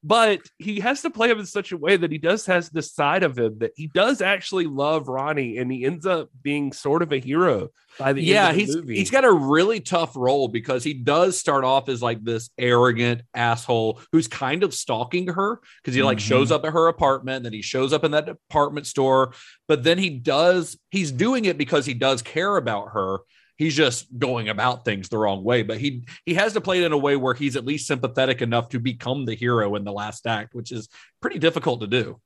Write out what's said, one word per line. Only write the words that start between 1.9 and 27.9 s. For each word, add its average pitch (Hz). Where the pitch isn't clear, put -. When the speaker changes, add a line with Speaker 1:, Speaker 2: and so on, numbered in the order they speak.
Speaker 1:
that 170
he 160
does 170
has 175
this 151
side 156
of 135
him 110
that 113
he 156
does 220
actually 185
love 143
Ronnie, 131
and 127
he 127
ends 156
up 170
being 143
sort 151
of 151
a 139
hero 131
by 135
the 139
Speaker 2:
Yeah, 190
Speaker 1:
end -
of 156
the 185
Speaker 2:
he's, -
Speaker 1:
movie. 139
Speaker 2:
he's 196
got 262
a 233
really 170
tough 165
role 131
because 120
he 151
does 156
start 139
off 135
as, 123
like, 117
this 113
arrogant 120
asshole 117
who's 160
kind 147
of 160
stalking 123
her 196
'cause 131
he, 131
like, 131
Speaker 3:
Mm-hmm. 104
Speaker 2:
shows 131
up 151
at 156
her 165
apartment, 131
then 113
he 107
shows 131
up 151
in 151
that 151
department 147
store, 131
but 120
then 165
he 190
does, 156
he's 180
doing 220
it 170
because 143
he 135
does 127
care 190
about 107
her. 95
He's 156
just 135
going 120
about 120
things 98
the 110
wrong 98
way, 120
but 107
he, 123
he 175
has 202
to 214
play 185
it 175
in 160
a 147
way 143
where 131
he's 135
at 127
least 143
sympathetic 127